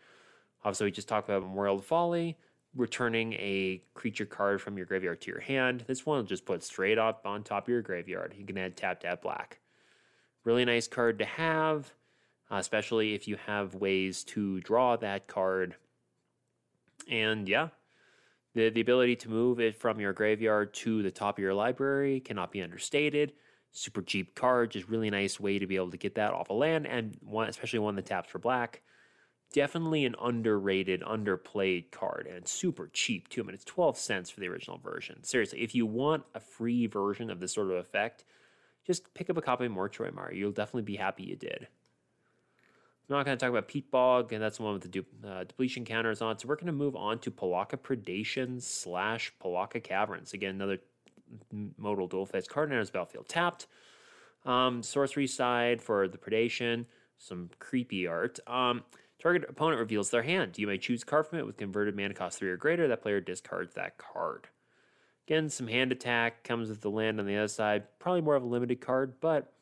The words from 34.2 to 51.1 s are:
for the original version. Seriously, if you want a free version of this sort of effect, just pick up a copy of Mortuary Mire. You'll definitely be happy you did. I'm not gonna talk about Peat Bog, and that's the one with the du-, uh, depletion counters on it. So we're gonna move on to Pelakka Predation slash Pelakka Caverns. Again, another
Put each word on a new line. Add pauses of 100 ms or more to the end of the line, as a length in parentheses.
for
the
original
version.
Seriously,
if
you
want (100)
a
free
version
of
this
sort
of
effect, (600)
just
pick
up
a
copy
of
Mortuary
Mire.
You'll
definitely
be
happy
you
did. (1400)
I'm
not
gonna
talk
about
Peat
Bog,
and
that's
the
one
with
the
du-, (200)
uh,
depletion
counters
on
it.
So
we're
gonna
move
on
to
Pelakka
Predation
slash (100)
Pelakka
Caverns.
Again,
another (760)